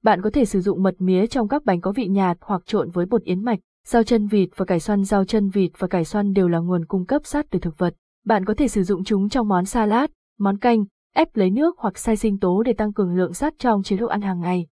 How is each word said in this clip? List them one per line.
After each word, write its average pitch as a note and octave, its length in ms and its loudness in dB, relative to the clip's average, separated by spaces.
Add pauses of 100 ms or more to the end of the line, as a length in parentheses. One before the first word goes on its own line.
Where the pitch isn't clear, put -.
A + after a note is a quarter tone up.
Bạn G3+ 180 4
có G#3+ 80 -2
thể C4 160 2
sử G3 160 0
dụng F#3+ 220 0
mật F#3 160 2
mía F#3 280 2
trong A#3 200 -2
các D4 180 -2
bánh F3 160 2
có F#3+ 100 -2
vị G#3 160 -2
nhạt F#3+ 340 0
hoặc F#3 240 -4
trộn F3 240 -2
với F3+ 160 -2
bột A3+ 180 0
yến F#3 200 -2
mạch. A3+ 160 -2 (280)
Rau A#3 160 2
chân G#3+ 240 2
vịt G3 280 2
và F#3 100 -4
cải F3 140 0
xoăn. G3+ 240 0
Rau G3 220 2
chân G#3 240 0
vịt F#3 280 0
và F#3 100 -4
cải F3 180 0
xoăn G3+ 280 -2
đều F#3+ 140 2
là E3+ 120 0
nguồn E3+ 260 -2
cung F#3 200 -4
cấp D4 200 -2
sắt D4 260 -4
từ F3+ 80 -2
thực E3 180 -6
vật. F3 160 0 (320)
Bạn G#3 200 0
có G#3+ 80 -2
thể C#4 140 0
sử G3+ 160 0
dụng F#3 200 -2
chúng G3+ 260 0
trong A#3 180 0
món F#3 180 0
salad, A3+ 440 0 (300)
món G3+ 180 0
canh, A3+ 280 2 (300)
ép E4 200 0
lấy F#3 140 4
nước D4+ 280 2
hoặc F#3+ 200 -6
xay A3 180 0
sinh G3+ 240 -2
tố F#3+ 240 2
để A#3+ 100 2
tăng G#3 200 -2
cường F3+ 220 0
lượng F3+ 180 0
sắt D4+ 260 -4
trong G#3+ 240 0
chế F#3+ 140 -2
độ A#3 100 -2
ăn G#3 140 -2
hàng F#3+ 180 -4
ngày. F3 280 -2 (100)